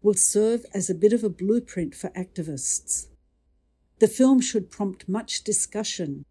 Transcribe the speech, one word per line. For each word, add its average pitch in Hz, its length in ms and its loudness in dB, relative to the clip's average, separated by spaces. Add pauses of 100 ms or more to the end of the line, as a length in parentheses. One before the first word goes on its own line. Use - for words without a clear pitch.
will 208 120 4
serve 226 580 2
as 190 160 -4
a 185 60 0
bit 196 180 4
of 226 120 0
a 214 40 2
blueprint 190 640 -2
for - 160 -10
activists. - 960 -6 (920)
The 214 100 6
film 262 320 6
should 214 300 -2
prompt 196 380 -6
much - 340 -4
discussion 170 880 -6